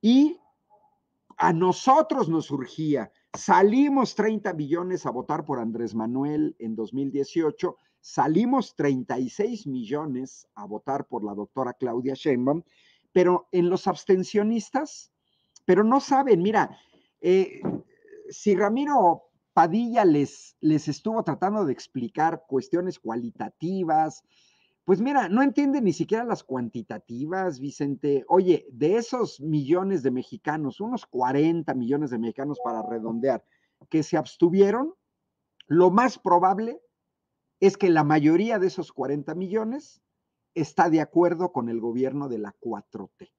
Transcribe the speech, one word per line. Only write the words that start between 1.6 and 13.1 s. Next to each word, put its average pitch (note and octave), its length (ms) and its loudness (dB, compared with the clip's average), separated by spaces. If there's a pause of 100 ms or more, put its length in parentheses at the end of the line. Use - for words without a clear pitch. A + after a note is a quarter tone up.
nos D#3+ 160 -2
surgía, C#3 680 -4 (220)
salimos B3 800 4
treinta G#3 400 -2
millones E3+ 520 -4
a C3+ 40 -4
votar B2+ 340 -6
por C#3 160 -4
Andrés A2+ 360 -6
Manuel C#3 640 -2
en A2+ 160 -8
dos G#2+ 180 -8
mil C3+ 180 -4
dieciocho, D3+ 680 -4 (220)
salimos G3+ 760 0
treinta C3 420 -2
y B2+ 120 -4
seis G#3+ 360 -4
millones C3 880 -8
a G#2 120 -16
votar C3+ 420 -8
por A2+ 160 -6
la G2+ 100 -6
doctora A#2+ 400 -8
Claudia B2 400 -4
Sheinbaum, C3+ 480 0 (500)